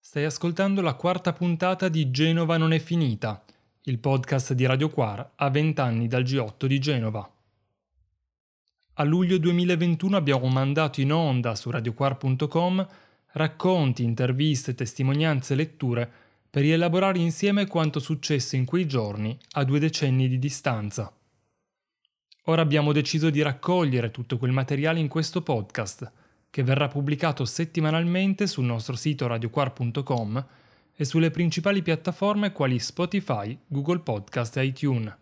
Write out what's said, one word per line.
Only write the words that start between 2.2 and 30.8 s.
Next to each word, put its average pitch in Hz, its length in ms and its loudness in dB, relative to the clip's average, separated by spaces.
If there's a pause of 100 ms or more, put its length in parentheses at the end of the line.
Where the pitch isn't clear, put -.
non 160 160 4
è 160 60 4
finita, 131 680 -2 (380)
il 127 160 -4
podcast 135 560 0
di 127 100 2
Radio 131 240 2
Quar 117 460 -2
a 139 160 0
vent'anni 131 580 0
dal 127 140 2
G 131 160 0
otto 117 280 -4
di 139 120 2
Genova. 113 520 -2 (1600)
A 151 80 0
luglio 175 340 4
duemilaventuno 175 800 2
abbiamo 135 300 2
mandato 139 560 2
in 139 100 2
onda 127 420 2
su 117 160 -8
radioquar 120 460 -2
punto 135 320 0
com 180 400 0 (440)
racconti, 156 720 0
interviste, 127 720 0
testimonianze 139 760 -2
e 135 40 2
letture 120 540 -2 (380)
per 143 140 0
rielaborare 175 560 4
insieme 196 480 0
quanto 156 340 0
successo 143 560 -2
in 127 80 2
quei 170 220 0
giorni 107 520 -4 (180)
a 143 80 2
due 139 140 2
decenni 135 480 2
di 127 120 0
distanza. 117 760 -4 (1300)
Ora 165 180 4
abbiamo 151 300 2
deciso 151 360 2
di 151 140 2
raccogliere 139 680 0
tutto 120 280 -6
quel 127 140 -2
materiale 143 480 0
in 151 80 0
questo 160 340 -2
podcast, - 680 -4 (380)
che 139 120 -2
verrà 135 260 2
pubblicato 143 560 -2
settimanalmente 170 1000 0
sul 131 180 -2
nostro 120 320 -4
sito 139 300 -2
radioquar 117 480 -2
punto 123 280 -4
com 123 440 -2 (480)